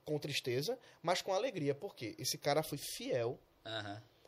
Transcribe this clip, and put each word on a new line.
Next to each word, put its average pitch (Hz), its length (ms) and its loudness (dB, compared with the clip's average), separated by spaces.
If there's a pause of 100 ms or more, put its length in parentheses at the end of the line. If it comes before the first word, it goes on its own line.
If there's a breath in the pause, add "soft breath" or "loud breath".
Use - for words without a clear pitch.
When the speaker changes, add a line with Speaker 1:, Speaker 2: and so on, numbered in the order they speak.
Speaker 1:
com 151 140 0
tristeza, 147 600 0 (240 soft breath)
mas 180 200 4
com 196 100 -2
alegria. 190 440 2
Por 190 200 -10
quê? 110 220 -6
Esse 135 220 -2
cara 147 240 4
foi 147 160 -4
fiel 135 580 0 (280)
Speaker 2:
Aham. 107 360 -6 (260)